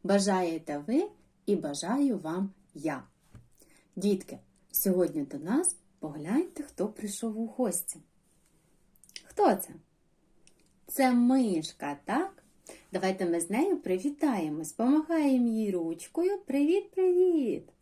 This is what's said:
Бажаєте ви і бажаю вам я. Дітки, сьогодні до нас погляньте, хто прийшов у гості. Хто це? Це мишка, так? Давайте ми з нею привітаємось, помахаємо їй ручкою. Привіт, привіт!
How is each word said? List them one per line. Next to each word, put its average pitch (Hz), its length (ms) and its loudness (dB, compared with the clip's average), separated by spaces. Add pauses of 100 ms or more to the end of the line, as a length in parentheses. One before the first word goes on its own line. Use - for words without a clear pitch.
Бажаєте 170 840 0
ви 311 200 0 (380)
і 202 100 2
бажаю 190 640 -2
вам 170 320 -4 (240)
я. 143 300 -6 (920)
Дітки, 190 440 -2 (320)
сьогодні 170 500 2
до 143 160 -8
нас 220 380 0 (240)
погляньте, 175 640 -4
хто - 240 -4
прийшов 214 520 -8
у 226 80 -4
гості. - 520 -4 (1200)
Хто 311 320 2
це? - 140 -10 (1160)
Це 262 240 2
мишка, 240 920 2
так? 320 380 -4 (480)
Давайте 190 340 -2
ми 170 140 0
з 170 100 -6
нею 294 280 2
привітаємось, 185 920 -2
помахаємо 285 760 2
їй 220 240 0
ручкою. 185 760 -2
Привіт, 302 460 2
привіт! 359 800 2 (120)